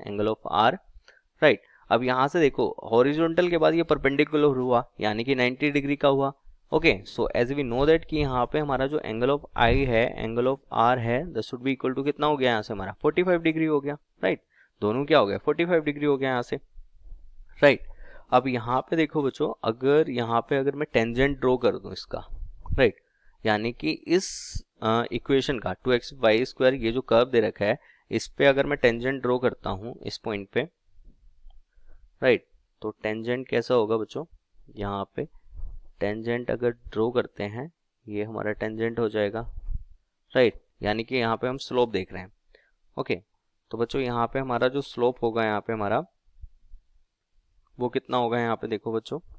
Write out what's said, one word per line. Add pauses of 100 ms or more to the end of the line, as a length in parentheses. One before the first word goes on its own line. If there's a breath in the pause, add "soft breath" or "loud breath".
angle
of
R, (680 soft breath)
राइट? (280 soft breath)
अब
यहाँ
से
देखो (240)
हॉरिजॉन्टल
के
बाद
ये
परपेंडिकुलर
हुआ (180)
यानी
कि
नाइंटी
डिग्री
का
हुआ। (400)
ओके, (120)
so (100)
as
we
know
that
कि
यहाँ
पे
हमारा
जो
angle
of (140)
I (140)
है, (200)
angle
of (200)
R
है,
that
should
be
equal
to
कितना
हो
गया
यहाँ
से
हमारा,
फ़ोर्टी
फ़ाइव
डिग्री
हो
गया, (260)
राइट? (400 soft breath)
दोनों
क्या
हो
गया,
फ़ोर्टी
फ़ाइव
डिग्री
हो
गया
यहाँ
से, (1040)
राइट? (460 loud breath)
अब
यहाँ
पे
देखो
बच्चों, (100)
अगर
यहाँ
पे
अगर
मैं
टेंजेंट
ड्रॉ
कर
दूँ
इसका, (520)
right? (440)
यानी
कि
इस, (580)
अ,
इक्वेशन
का
टू
एक्स
वाई
स्क्वायर
ये
जो
कर्व
दे
रखा
है (340 soft breath)
इस
पे
अगर
मैं
टेंजेंट
ड्रॉ
करता
हूँ
इस
पॉइंट
पे, (1600)
राइट? (360)
तो (120)
टेंजेंट
कैसा
होगा
बच्चों, (520)
यहाँ (120)
पे (720)
टेंजेंट
अगर
ड्रॉ
करते
हैं (360)
ये
हमारा
टेंजेंट
हो
जाएगा, (920)
राइट? (200)
यानी
कि
यहाँ
पे
हम
स्लोप
देख
रहे
हैं। (640 soft breath)
ओके, (560)
तो
बच्चों
यहाँ
पे
हमारा
जो
स्लोप
होगा
यहाँ
पे
हमारा (1700)
वो
कितना
होगा
यहाँ
पे
देखो
बच्चों, (200)